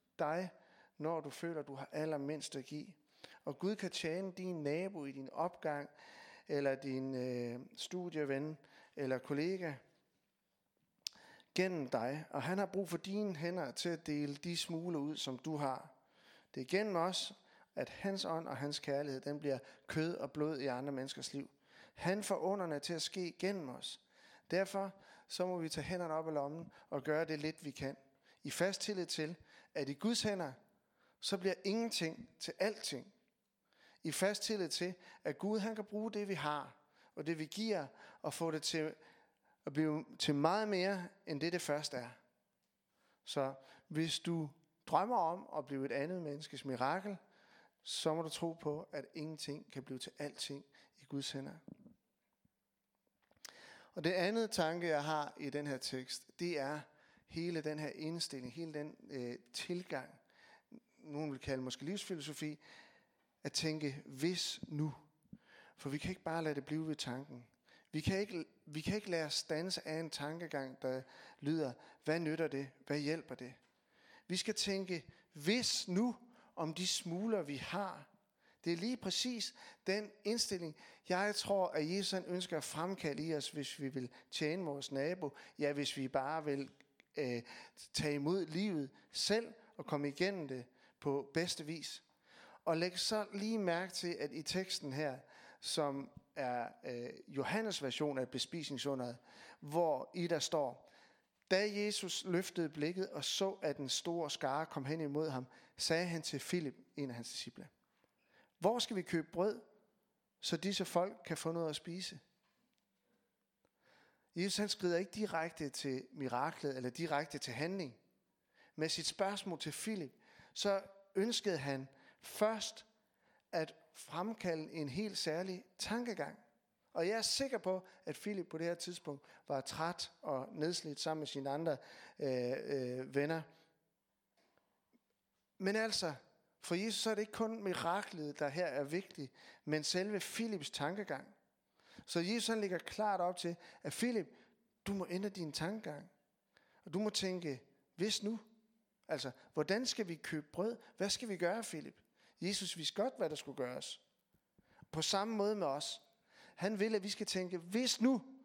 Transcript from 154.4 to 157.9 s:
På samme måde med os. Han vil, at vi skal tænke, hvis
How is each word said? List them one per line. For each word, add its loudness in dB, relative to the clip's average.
På 0
samme 4
måde 4
med 2
os. 0
Han 0
vil, 6
at 2
vi -2
skal -2
tænke, 0
hvis 2